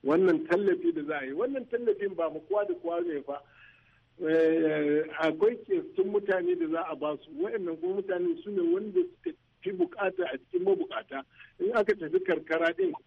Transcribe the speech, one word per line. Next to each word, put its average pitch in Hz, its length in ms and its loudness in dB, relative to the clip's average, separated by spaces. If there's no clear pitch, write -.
Wannan 165 440 4
tallafi 180 460 2
da 156 100 -4
za 151 160 -4
a 135 60 -6
yi, 135 60 -6
wannan 254 400 -2
tallafin 202 440 0
ba 165 140 0
mu 156 120 -8
kowa 208 260 0
da 185 80 -2
kowa 170 260 -4
ne 160 200 -4
fa. 143 180 -8
Eh, 156 880 2
akwai 160 380 2
kestun 190 400 0
mutane 185 480 0
da 165 160 -2
za 165 100 0
a 151 40 -4
ba 147 280 -2
su, - 60 -20
waɗannan 330 400 -4
kuma 185 140 -2
mutane 180 480 -2
su 208 80 -10
ne 196 100 0
wanda 208 280 2
suka - 340 -4
fi 392 100 -4
bukata 370 600 -2
a - 60 -6
cikin - 260 -4
mabukata. - 580 -2
In 214 160 0
aka 208 200 2
tafi 175 280 0
karkara 165 540 0
din 175 160 2